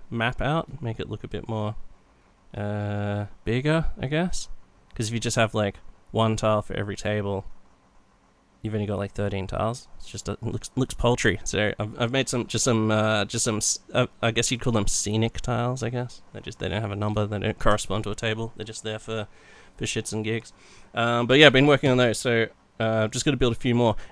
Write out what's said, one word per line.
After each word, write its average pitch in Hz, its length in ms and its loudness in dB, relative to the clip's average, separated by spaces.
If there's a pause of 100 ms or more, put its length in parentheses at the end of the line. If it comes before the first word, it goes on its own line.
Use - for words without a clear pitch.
map 117 320 -2
out, 143 400 -2
make 113 180 -4
it - 100 -6
look 104 140 -8
a - 40 -10
bit - 220 -8
more, 107 260 -2 (800)
uh, 104 720 -4 (180)
bigger, 151 440 2 (120)
I 131 80 -2
guess. 165 420 0 (460)
'Cause 113 120 -2
if 113 60 -4
you 117 60 -2
just 113 180 -2
have, 113 160 4
like, 104 240 0 (340)
one 110 240 2
tile 107 260 2
for - 140 -8
every 101 200 -4
table, 101 500 -2 (1160)
you've 107 120 -4
only 104 120 0
got, 101 120 -2
like, 98 160 -4
thirteen 98 340 -2
tiles. 117 400 -2 (100)
It's - 100 -12
just, - 220 -10
uh, 101 40 -4
it - 100 -8
looks, - 320 -6
looks 127 180 2
paltry. 117 500 4
So 104 360 0
I've, 107 220 -6
I've 117 100 2
made 135 180 0
some, 123 180 0
just - 160 -2
some, 110 280 4
uh, 107 340 2
just 113 200 -2
some 107 120 0
s-, - 220 0 (140)
uh, 123 140 2 (140)
I 117 100 2
guess 117 200 0
you'd 120 100 -2
call 123 120 2
them 104 140 2
scenic 110 540 0
tiles, 123 420 -2
I 117 60 -2
guess. 123 320 -6 (120)
They - 80 -14
just, - 180 -14
they 90 100 -4
don't 95 120 -2
have 101 100 -4
a 101 40 -4
number. 104 300 0
They 104 140 -4
don't 104 200 -2
correspond 104 460 2
to 107 60 -4
a 104 40 -6
table. 113 400 -4
They're 107 100 -10
just 110 180 -12
there 110 160 -6
for, 110 280 -6 (500)
for - 80 -4
shits - 280 -4
and 110 100 -4
gigs. 110 300 -4 (400)
Um, 120 340 2
but 131 120 8
yeah, 151 80 12
I've 127 60 -2
been 135 140 6
working 143 220 4
on 127 80 4
those. 120 220 2
So, 117 280 2 (320)
uh, 110 280 2
just - 180 -6
gotta 139 120 2
build 123 160 4
a - 60 -4
few 120 160 2
more. 117 200 4 (160)